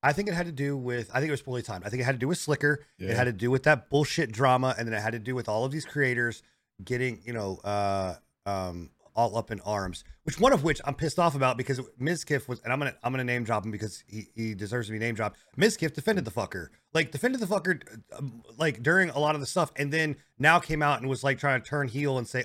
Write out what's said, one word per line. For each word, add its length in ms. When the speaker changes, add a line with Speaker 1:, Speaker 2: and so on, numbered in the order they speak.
Speaker 1:
I 120
think 160
it 40
had 140
to 40
do 260
with, 360
I 60
think 100
it 20
was 100
poorly 200
timed. 240
I 40
think 120
it 40
had 100
to 40
do 80
with 100
Slicker. 480
It 100
Speaker 2:
Yeah. 60
Speaker 1:
had 100
to 80
do 180
with 120
that 260
bullshit 420
drama, 460
and 100
then 60
it 80
had 120
to 60
do 160
with 140
all 160
of 60
these 140
creators 560
getting, 420
you 80
know, 300
uh, 520
um, 440
all 220
up 140
in 100
arms, 420
which 160
one 140
of 100
which 220
I'm 100
pissed 240
off 160
about 200
because 240
Mizkif 460
was, 140
and 120
I'm 60
gonna, 240
I'm 100
gonna 100
name 200
drop 200
him 60
because 380
he, 180
he 200
deserves 320
to 40
be 60
name 160
dropped. 240
Mizkif 380
defended 320
the 60
fucker, 380
like, 180
defended 280
the 60
fucker, 340
um, 240
like, 240
during 300
a 80
lot 160
of 60
the 60
stuff, 280
and 180
then 220
now 200
came 220
out 180
and 80
was, 160
like, 140
trying 240
to 80
turn 180
heel 300
and 100
say, 180